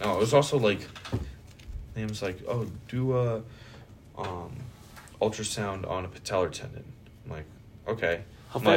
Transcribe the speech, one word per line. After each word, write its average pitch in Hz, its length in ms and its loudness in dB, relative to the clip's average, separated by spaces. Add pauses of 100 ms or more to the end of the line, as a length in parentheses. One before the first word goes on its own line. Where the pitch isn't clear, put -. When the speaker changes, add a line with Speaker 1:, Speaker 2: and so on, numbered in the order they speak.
Speaker 1:
No, 98 160 2
it 98 40 4
was 113 140 4
also, 147 240 8
like, 104 280 2 (1120)
Liam's 107 260 -4
like, 95 160 -2 (100)
"Oh, 117 180 0 (220)
do 127 280 2
a, 117 260 2 (720)
um, 87 400 -6 (640)
ultrasound 101 680 0
on 92 160 -2
a 92 40 -6
patellar 92 420 0
tendon." - 340 -10 (400)
I'm - 80 -10
like, 78 120 -8 (420)
"Okay." 85 360 0 (280)
Speaker 2:
How - 100 -2
Speaker 1:
I'm - 40 -2
Speaker 2:
fast - 20 8 (100)